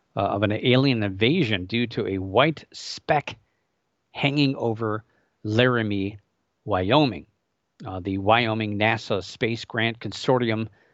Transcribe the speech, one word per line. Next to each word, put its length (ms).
uh, 60
of 200
an 100
alien 520
invasion 640
due 220
to 200
a 100
white 560
speck 640
hanging 440
over 480
Laramie, 760
Wyoming. 600
Uh, 140
the 180
Wyoming 640
nasa 440
Space 420
Grant 340
Consortium 680